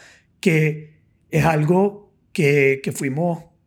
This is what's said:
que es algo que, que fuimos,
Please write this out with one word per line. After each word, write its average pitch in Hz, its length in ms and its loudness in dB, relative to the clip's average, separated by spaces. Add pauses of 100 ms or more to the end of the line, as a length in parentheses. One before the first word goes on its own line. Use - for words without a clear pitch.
(400)
que 156 640 -2 (260)
es 156 160 0
algo 175 680 0 (180)
que, 143 500 2
que - 80 -8
fuimos, 160 540 -6 (220)